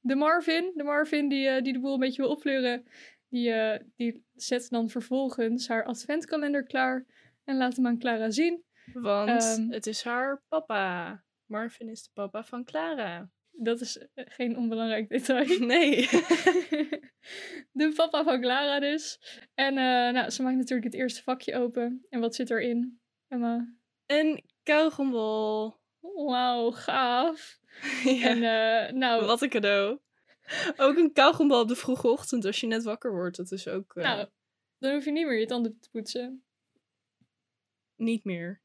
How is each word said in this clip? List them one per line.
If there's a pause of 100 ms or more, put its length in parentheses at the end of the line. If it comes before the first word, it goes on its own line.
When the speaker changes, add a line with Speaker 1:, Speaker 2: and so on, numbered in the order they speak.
Speaker 1:
De
Marvin,
de
Marvin
die,
eh,
die
de
boel
een
beetje
wil
opfleuren, (420)
die,
eh, (160)
die (100)
zet
dan
vervolgens
haar
adventkalender
klaar (380)
en
laat
hem
aan
Clara
zien. (280)
Speaker 2:
Want (280)
Speaker 1:
Ehm.
Speaker 2:
het
is
haar
papa. (220)
Marvin
is
de
papa
van
Clara. (200)
Speaker 1:
Dat
is,
eh,
geen
onbelangrijk
detail.
Speaker 2:
<laughs>
Nee. (800)
Speaker 1:
<laughs>
De
papa
van
Clara
dus. (340)
En,
eh,
nou,
ze
maakt
natuurlijk
het
eerste
vakje
open.
En
wat
zit
erin, (280)
Emma? (320)
Speaker 2:
Een (180)
kauwgombal. (220)
Speaker 1:
Wauw,
gaaf. (220)
Speaker 2:
<laughs>
Ja.
Speaker 1:
En, (460)
eh,
nou
Speaker 2:
Wat
een
cadeau. (760)
Ook
een
kauwgombal
op
de
vroege
ochtend
als
je
net
wakker
wordt.
Dat
is
ook,
eh,
Speaker 1:
Nou, (500)
dan
hoef
je
niet
meer
je
tanden
te
poetsen. (1500)
Speaker 2:
Niet
meer.